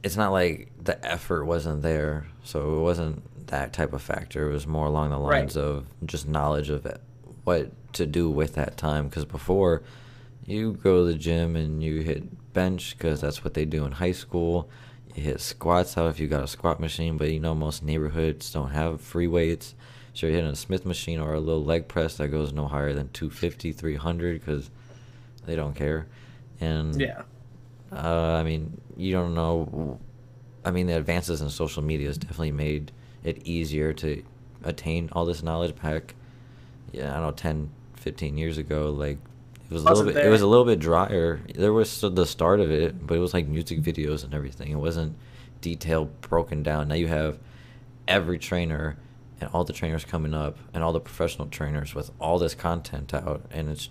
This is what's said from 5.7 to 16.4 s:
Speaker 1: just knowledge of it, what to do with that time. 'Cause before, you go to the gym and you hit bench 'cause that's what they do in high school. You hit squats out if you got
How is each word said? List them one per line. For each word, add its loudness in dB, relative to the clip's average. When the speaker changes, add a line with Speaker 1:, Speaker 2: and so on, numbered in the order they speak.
Speaker 1:
just -6
knowledge 0
of -4
it, -8
what 2
to 2
do 2
with 2
that -2
time. 0
'Cause -4
before, 4
you -2
go 6
to 6
the 0
gym 2
and 0
you 0
hit -4
bench 0
'cause 0
that's -2
what -4
they 2
do 0
in -4
high 0
school. 0
You -6
hit -2
squats 2
out 2
if -6
you 0
got 0